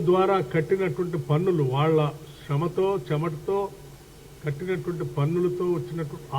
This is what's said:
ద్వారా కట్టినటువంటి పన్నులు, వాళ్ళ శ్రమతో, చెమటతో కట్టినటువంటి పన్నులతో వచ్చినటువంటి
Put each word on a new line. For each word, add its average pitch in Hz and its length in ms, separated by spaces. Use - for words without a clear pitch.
ద్వారా 190 260
కట్టినటువంటి 170 680
పన్నులు, 165 340
వాళ్ళ 156 240
శ్రమతో, 170 480
చెమటతో 160 500
కట్టినటువంటి 160 640
పన్నులతో 175 480
వచ్చినటువంటి 143 520